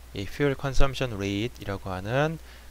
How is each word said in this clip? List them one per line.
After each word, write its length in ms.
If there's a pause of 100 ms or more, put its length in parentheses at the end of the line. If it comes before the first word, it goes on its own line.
(140)
이 80
fuel 360
consumption 580
rate이라고 720
하는 480 (320)